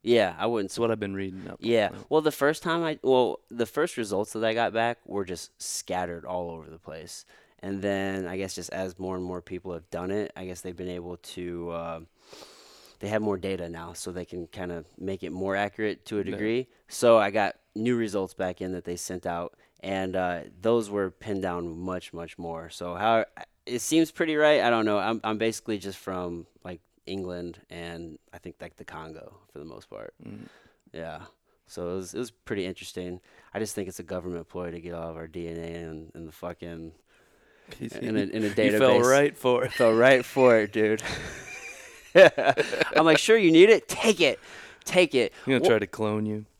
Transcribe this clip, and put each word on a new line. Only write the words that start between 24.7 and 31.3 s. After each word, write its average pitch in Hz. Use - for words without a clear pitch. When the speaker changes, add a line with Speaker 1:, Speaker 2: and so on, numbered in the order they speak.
Speaker 1:
know. 104
I'm, 107
I'm 110
basically 110
just 95
from, 90
like, 90
England 90
and 85
I 90
think, 85
like, -
the 85
Congo 80
for 71
the 76
most 58
part. 52
Speaker 2:
Mm. -
Speaker 1:
Yeah. 80